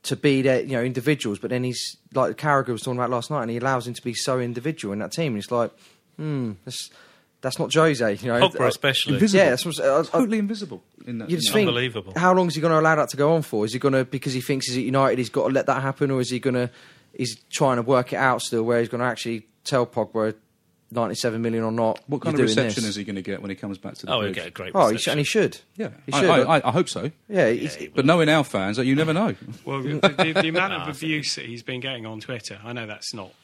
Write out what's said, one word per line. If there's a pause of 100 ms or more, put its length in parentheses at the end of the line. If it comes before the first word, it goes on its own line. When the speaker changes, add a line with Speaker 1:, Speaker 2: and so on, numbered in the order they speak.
Speaker 1:
to
be
their,
you
know,
individuals,
but
then
he's, (160)
like
Carragher
was
talking
about
last
night,
and
he
allows
him
to
be
so
individual
in
that
team.
And
it's
like, (460)
hmm, (100)
that's, (520)
that's
not
Jose,
you
know. (100)
Speaker 2:
Pogba
Speaker 1:
Uh,
Speaker 2:
especially.
Speaker 3:
Invisible.
Speaker 1:
Yeah,
that's
what,
I,
I,
Speaker 3:
Totally
invisible (220)
in
that,
Speaker 1:
you
just
Speaker 3:
you
know.
Speaker 1:
think,
Speaker 2:
Unbelievable.
Speaker 1:
how
long
is
he
gonna
allow
that
to
go
on
for?
Is
he
gonna,
because
he
thinks
he's
at
United,
he's
gotta
let
that
happen,
or
is
he
gonna, (460)
he's (160)
trying
to
work
it
out
still,
where
he's
gonna
actually (200)
tell
Pogba, (580)
"Ninety-seven
million
or
not,
Speaker 3:
What
kind
Speaker 1:
you're
Speaker 3:
of
Speaker 1:
doing
Speaker 3:
reception
Speaker 1:
this"?
Speaker 3:
is
he
gonna
get
when
he
comes
back
to
the
Speaker 2:
Oh,
he'll
Speaker 3:
bridge?
Speaker 2:
get
a
great
Speaker 1:
Oh,
he
sh-,
Speaker 2:
reception.
Speaker 1:
and
he
should. (160)
Speaker 3:
Yeah. (160)
Speaker 1:
He
Speaker 3:
I,
Speaker 1:
should.
Speaker 3:
I, (180)
I,
I
hope
so. (160)
Speaker 1:
Yeah,
Speaker 2:
Yeah,
Speaker 1:
he's
Speaker 2:
he
will.
Speaker 3:
But
knowing
our
fans,
like,
you
never
know. (300)
Speaker 4:
Well,
the,
the,
the
Speaker 2:
<laughs>
Speaker 4:
amount
Speaker 2:
Nah,
Speaker 4:
of
Speaker 2:
I
think
Speaker 4:
abuse
that
he's
been
getting
on
Twitter,
I
know
that's
not (120)